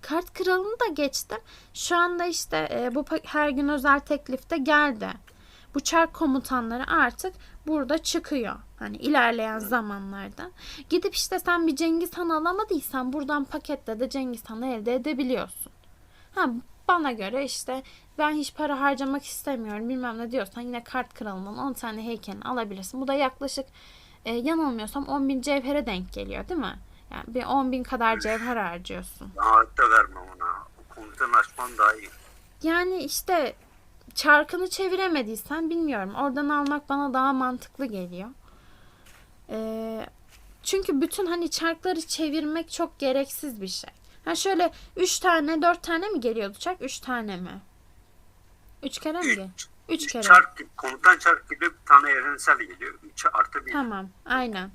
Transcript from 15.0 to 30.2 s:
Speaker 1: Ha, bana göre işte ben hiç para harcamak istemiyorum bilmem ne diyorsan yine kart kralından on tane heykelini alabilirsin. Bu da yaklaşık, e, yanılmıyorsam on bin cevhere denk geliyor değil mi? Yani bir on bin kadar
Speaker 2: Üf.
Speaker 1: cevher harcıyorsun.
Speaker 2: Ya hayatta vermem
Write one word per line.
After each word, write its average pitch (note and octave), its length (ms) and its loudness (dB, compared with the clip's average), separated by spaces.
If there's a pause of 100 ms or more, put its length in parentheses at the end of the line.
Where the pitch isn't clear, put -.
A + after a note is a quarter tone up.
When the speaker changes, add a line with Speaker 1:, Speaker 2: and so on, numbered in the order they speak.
Speaker 1:
Ha, F#4 120 2 (420)
bana E4 240 4
göre A3 320 -4
işte C4 380 -6 (360)
ben D4+ 140 2
hiç D4+ 220 -4
para C#4+ 260 -2
harcamak C#4 440 0
istemiyorum A3+ 640 -6
bilmem B3 300 -4
ne A#3 120 -6
diyorsan A#3+ 300 -4
yine A#3+ 240 -8
kart B3 300 -6
kralından G3+ 440 -8
on C4+ 140 -4
tane A3 320 -8
heykelini A3 380 -8
alabilirsin. A3 580 -6
Bu C4+ 80 -4
da C4+ 60 2
yaklaşık, C4+ 520 -2 (580)
e, A3+ 100 -4
yanılmıyorsam C4+ 680 -2
on C#4 240 0
bin C4+ 120 0
cevhere C#4 460 0
denk F#3 260 -4
geliyor G3+ 360 -8
değil F4 120 -2
mi? - 180 -6 (320)
Yani - 160 -10
bir A#3+ 180 -4
on C4 280 2
bin B3+ 100 -2
kadar A3+ 340 0
Speaker 2:
Üf. A3+ 60 -8
Speaker 1:
cevher A3+ 340 -2
harcıyorsun. F#3 800 -8
Speaker 2:
Ya - 80 -2
hayatta A2 460 8
vermem G2 320 6 (140)